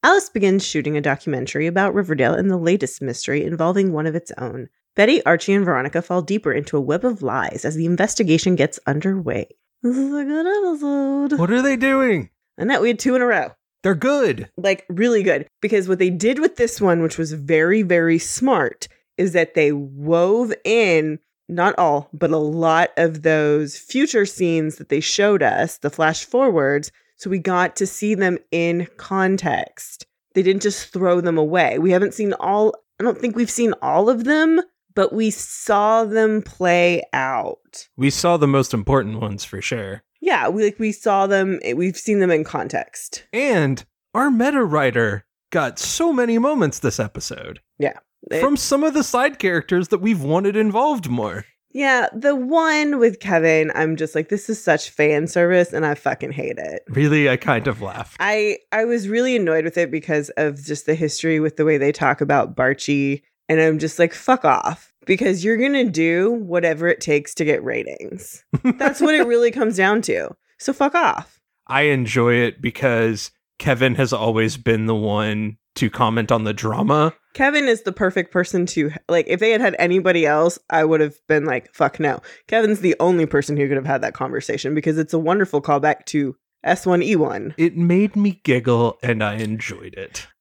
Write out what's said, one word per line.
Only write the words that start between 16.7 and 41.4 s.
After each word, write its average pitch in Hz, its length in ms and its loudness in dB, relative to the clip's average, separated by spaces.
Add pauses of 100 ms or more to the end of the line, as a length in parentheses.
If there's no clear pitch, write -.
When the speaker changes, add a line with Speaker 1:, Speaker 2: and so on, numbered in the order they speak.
Speaker 1:
one, 175 200 4
which 160 160 -2
was 160 160 -4
very, 160 480 2
very 165 380 2
smart, - 680 -2 (300)
is 180 160 0
that 165 200 0
they 151 180 4
wove 165 840 0 (120)
in, 170 540 2 (300)
not 175 280 0
all, 143 360 2
but 156 180 0
a 160 60 2
lot 160 600 2
of 160 260 0
those 151 540 2
future 254 480 0
scenes 165 520 -2
that - 120 -20
they 143 120 0
showed 202 420 2
us, 110 360 0
the 147 100 -4
flash 160 360 -2
forwards, 151 680 0 (260)
so - 120 -10
we 190 100 -2
got 180 380 0
to 196 100 -2
see 208 280 -2
them 180 220 0 (140)
in 170 360 -2 (100)
context. - 1080 -4 (280)
They 185 100 2
didn't 190 180 2
just - 320 -4
throw 180 280 2
them 170 160 0
away. 156 420 2
We 180 120 4
haven't 185 220 2
seen 202 260 -2
all, 208 340 2 (260)
I - 40 -2
don't 226 160 0
think 233 160 -2
we've 233 160 -2
seen 226 300 0
all 160 280 2
of 240 140 0
them, 320 380 2 (340)
but 196 160 2
we 220 180 0
saw 214 760 0
them 214 360 0
play 175 600 0 (100)
out. - 760 -6 (100)
Speaker 2:
We 135 140 2
saw 175 260 2
the 147 100 4
most 139 260 2
important 110 460 0
ones 101 240 -6
for 95 180 -12
sure. 101 420 -8 (180)
Speaker 1:
Yeah, 311 280 0
we, 208 140 0
like, 208 160 -2
we 220 140 -2
saw 196 340 0
them, 190 320 0 (160)